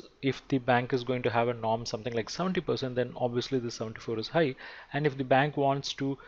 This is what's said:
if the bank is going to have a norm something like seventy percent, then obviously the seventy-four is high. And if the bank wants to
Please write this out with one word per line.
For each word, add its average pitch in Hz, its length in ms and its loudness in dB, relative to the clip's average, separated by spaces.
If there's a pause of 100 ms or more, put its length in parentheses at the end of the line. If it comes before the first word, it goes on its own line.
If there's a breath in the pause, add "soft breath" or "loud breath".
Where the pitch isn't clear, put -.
(220)
if 135 240 0
the 135 120 2
bank 123 340 2
is 127 100 2
going 123 200 -2
to 123 80 2
have 117 180 2
a 123 60 0
norm 113 300 0
something 117 300 -6
like 113 160 -2
seventy 180 300 -2
percent, 127 340 -2
then 123 220 0
obviously 123 420 0
the 117 140 -2
seventy-four 113 480 -6
is 110 80 -6
high. 151 260 2 (380 loud breath)
And 143 120 0
if 135 140 2
the 139 60 -2
bank 135 320 4
wants 139 380 0
to 139 220 -2 (120)